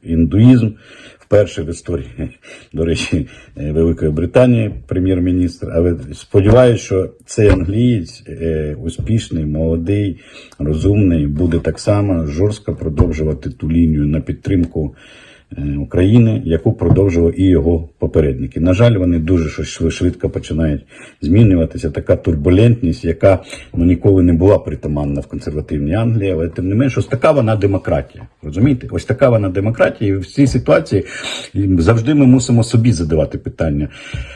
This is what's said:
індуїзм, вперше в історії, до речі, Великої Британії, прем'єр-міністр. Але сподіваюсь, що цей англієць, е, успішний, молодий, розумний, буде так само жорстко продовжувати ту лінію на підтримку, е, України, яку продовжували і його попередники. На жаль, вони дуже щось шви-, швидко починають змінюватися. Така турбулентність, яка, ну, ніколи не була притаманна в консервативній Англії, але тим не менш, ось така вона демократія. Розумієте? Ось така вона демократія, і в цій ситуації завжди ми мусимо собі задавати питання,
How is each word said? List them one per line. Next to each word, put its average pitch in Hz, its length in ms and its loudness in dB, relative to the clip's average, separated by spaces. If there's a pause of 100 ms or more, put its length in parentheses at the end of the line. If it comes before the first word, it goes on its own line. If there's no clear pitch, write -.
індуїзм, 101 680 4 (480)
вперше - 440 0
в 76 80 -8
історії, 78 680 -10 (340)
до 80 120 -2
речі, 82 440 -2 (280)
Великої 80 540 0
Британії, 110 600 2 (160)
прем'єр-міністр. 90 880 -2
Але 85 200 2 (200)
сподіваюсь, 113 640 2
що 92 300 -4 (160)
цей 104 220 2
англієць, 95 800 0
е, 78 540 -6
успішний, 85 600 -4
молодий, 82 760 -2 (380)
розумний, 82 680 2
буде 82 320 0
так - 200 -4
само 98 480 0
жорстко 87 480 -4
продовжувати 78 760 -2
ту 78 200 -8
лінію 80 360 2
на 76 140 -2
підтримку, 85 720 -4 (640)
е, 71 180 -4
України, 98 680 2
яку 82 280 0
продовжували 85 640 2
і 92 80 0
його 82 440 2 (100)
попередники. 69 600 -2
На 90 140 2
жаль, 117 220 4
вони 87 220 0
дуже 80 320 0
щось 76 180 -8
шви-, 80 220 -4
швидко - 400 -2
починають 76 520 -4 (380)
змінюватися. 85 720 2
Така 82 260 -2
турбулентність, 90 880 0
яка, 87 380 0 (320)
ну, 85 100 0
ніколи 90 380 4
не 87 100 4
була 87 260 4
притаманна 73 600 -6
в - 60 -12
консервативній 73 680 -6
Англії, 110 380 0
але 82 160 -2
тим 90 200 -6
не 98 60 -2
менш, 127 240 0
ось - 80 -2
така 143 260 2
вона 113 240 2
демократія. 95 720 -4 (140)
Розумієте? 117 480 0
Ось 87 140 -6
така 127 260 2
вона 104 180 0
демократія, 101 640 -2
і - 20 -2
в 95 100 -8
цій 143 200 2
ситуації 127 580 0 (760)
завжди 113 360 2
ми 143 120 4
мусимо 123 360 4
собі 113 300 2
задавати 78 460 -2
питання, 73 500 -4 (480)